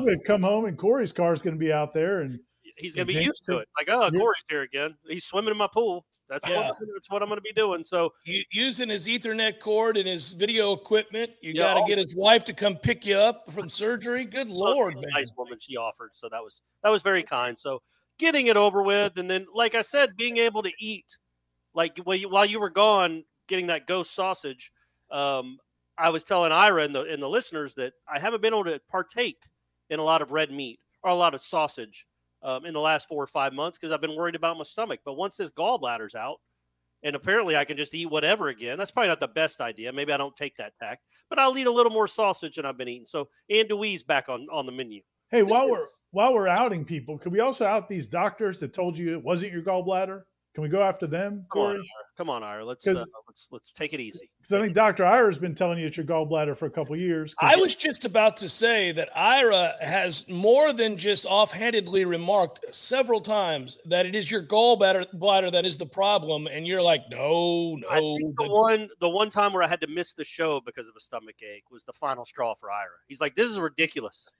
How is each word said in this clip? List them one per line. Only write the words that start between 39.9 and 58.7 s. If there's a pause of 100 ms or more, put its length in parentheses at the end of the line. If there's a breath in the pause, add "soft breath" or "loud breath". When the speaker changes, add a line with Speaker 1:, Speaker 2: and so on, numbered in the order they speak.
Speaker 3:
Maybe
I
don't
take
that
tack, (280)
but
I'll
eat
a
little
more
sausage
than
I've
been
eating.
So (200)
andouille's
back
on,
on
the
menu. (300)
Speaker 2:
Hey,
Speaker 3:
This
Speaker 2:
while
Speaker 3:
is
Speaker 2:
we're, (260)
while
we're
outing
people,
could
we
also
out
these
doctors
that
told
you
it
wasn't
your
gallbladder? (320)
Can
we
go
after
them,
Speaker 3:
Come
on,
Speaker 2:
Corey?
Speaker 3:
Ira. (320)
Come
on,
Ira.
Let's,
Speaker 2:
'Cause
Speaker 3:
uh, (220)
let's,
let's
take
it
easy. (120)
Speaker 2:
'cause
I
think
Doctor
Ira's
been
telling
you
it's
your
gallbladder
for
a
couple
years.
'Cause
Speaker 1:
I
was
just
about
to
say